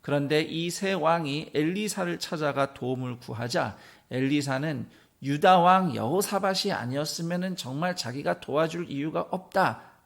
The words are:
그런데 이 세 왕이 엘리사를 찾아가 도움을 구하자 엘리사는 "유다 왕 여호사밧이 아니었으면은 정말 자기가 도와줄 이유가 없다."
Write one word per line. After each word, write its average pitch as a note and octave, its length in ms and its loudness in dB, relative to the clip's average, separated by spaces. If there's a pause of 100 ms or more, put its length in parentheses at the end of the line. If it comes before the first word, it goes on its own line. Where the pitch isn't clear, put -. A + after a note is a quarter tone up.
그런데 D3 400 0
이 D#3+ 280 -4
세 F#3+ 220 -2
왕이 D#3+ 600 0
엘리사를 F3+ 640 -2
찾아가 C#3+ 560 -2
도움을 B2+ 460 -4
구하자 A#2+ 580 -4 (320)
엘리사는 C3+ 760 0 (360)
"유다 D#3 380 6
왕 F3+ 340 6
여호사밧이 F#3+ 800 0
아니었으면은 E3 840 -4
정말 E3 400 -4
자기가 C#3+ 440 -4
도와줄 D#3+ 500 -2
이유가 D3+ 400 -2
없다." F3+ 520 0 (240)